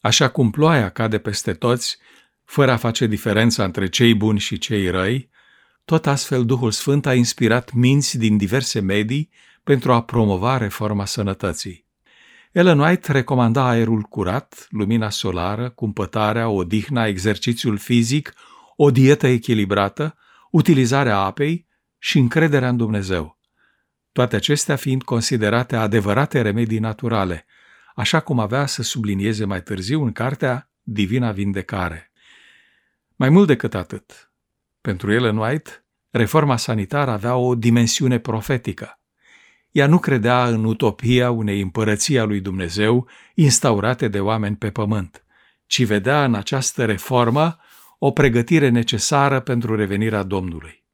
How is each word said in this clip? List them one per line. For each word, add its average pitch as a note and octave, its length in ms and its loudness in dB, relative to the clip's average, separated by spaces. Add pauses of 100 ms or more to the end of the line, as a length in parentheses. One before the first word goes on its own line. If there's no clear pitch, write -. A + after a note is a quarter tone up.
Așa A#2+ 280 2
cum B2 220 0
ploaia C#3+ 380 2
cade A2 300 -4
peste G2+ 340 -6
toți, A#2+ 460 -4 (460)
fără C3+ 260 0
a A#2+ 60 2
face A2+ 300 -2
diferența G#2+ 580 0
între F#2+ 240 -4
cei A#2 260 4
buni G#2 240 0
și - 200 -6
cei G2 320 -2
răi, G2 400 -2 (540)
tot D#3+ 220 0
astfel C#3 380 0
Duhul A#2+ 260 0
Sfânt C#3 360 -2
a C3+ 80 2
inspirat A#2+ 580 0
minți C3 460 2
din A2 180 4
diverse G#2+ 440 0
medii G#2+ 500 -2 (340)
pentru C3 280 2
a A#2 100 4
promova A2 540 0
reforma G#2 480 -4
sănătății. G2 840 -6 (640)
Ellen F3 260 6
White D#3+ 340 0
recomanda B2+ 560 2
aerul A2+ 320 0
curat, G#2 720 -6
lumina G#2+ 400 -2
solară, G2 600 -6
cumpătarea, A2 760 -2
odihna, G#2+ 580 -2
exercițiul G#2 680 -2
fizic, A#2+ 580 0 (420)
o C#3+ 140 6
dietă C3+ 360 4
echilibrată, A2 920 0 (340)
utilizarea C3 680 4
apei C#3+ 480 -2 (320)
și - 200 0
încrederea C#3 500 2
în B2 80 0
Dumnezeu, G2 640 -4 (720)
toate B2 240 0
acestea D3 400 -2
fiind C3 260 -4
considerate A#2 720 -2
adevărate A2 640 0
remedii A2 380 -2
naturale, G#2+ 680 -4 (480)
așa D#3 260 0
cum C#3 180 -2
avea A#2 280 -2
să C3+ 160 -8
sublinieze G#2+ 600 -4
mai G2 180 -6
târziu G#2+ 420 -4
în A2 80 -2
cartea C3 580 -4 (120)
Divina G#2+ 500 -2
Vindecare. F#2+ 800 -6 (1040)
Mai C3 120 0
mult F#3 180 6
decât B2+ 280 0
atât, - 580 -12 (480)
pentru G2+ 320 -4
Ellen A2 240 0
White, A#2 480 -6 (260)
reforma C3 460 2
sanitară A#2 540 -2
avea A2+ 260 -2
o B2 180 2
dimensiune A#2+ 640 2
profetică. A2+ 840 -6 (720)
Ea C#3+ 160 4
nu D#3+ 120 6
credea B2 480 2
în A2+ 180 0
utopia A#2+ 680 0
unei G#2 300 -2
împărății G#2+ 580 -2
a A2+ 60 0
lui G#2 160 -2
Dumnezeu G2 680 -2 (260)
instaurate B2 760 2
de G2+ 120 -4
oameni G#2 360 -2
pe G#2+ 140 -6
pământ, G#2 540 -6 (420)
ci - 180 0
vedea A#2+ 400 0
în B2 100 0
această B2+ 500 -4
reformă A#2+ 760 0 (400)
o C#3 120 2
pregătire C3+ 580 2
necesară B2+ 720 0
pentru A#2 360 -2
revenirea G#2 460 -2
Domnului. F#2 720 -8